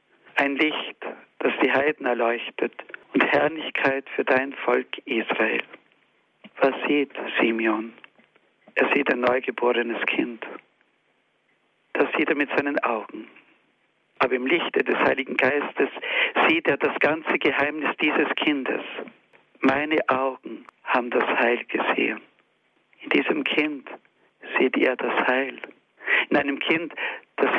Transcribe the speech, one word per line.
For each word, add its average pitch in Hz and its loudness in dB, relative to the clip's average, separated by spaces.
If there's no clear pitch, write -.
Ein 139 2
Licht, 151 -2
das 120 0
die 127 4
Heiden 139 0
erleuchtet 120 -2
und - 4
Herrlichkeit 143 0
für 139 0
dein 135 2
Volk - 0
Israel.“ 110 0
Was 135 6
sieht 147 2
Simeon? 113 2
Er - 2
sieht 139 2
ein 123 -2
neugeborenes 120 0
Kind. - -2
Das 139 2
sieht - 2
er 151 2
mit 139 0
seinen 143 -2
Augen. 110 -4
Aber 127 2
im 127 0
Lichte - 2
des - -2
Heiligen 135 0
Geistes 139 0
sieht 160 0
er 139 2
das - -2
ganze 156 0
Geheimnis 147 0
dieses 147 2
Kindes. 147 0
„Meine 147 2
Augen 131 -2
haben 123 0
das 117 2
Heil 120 2
gesehen.“ - -2
In - -8
diesem - 2
Kind 151 -2
sieht 131 2
er 127 4
das - -2
Heil. 131 0
In - 4
einem 139 0
Kind, 165 -2
das - 2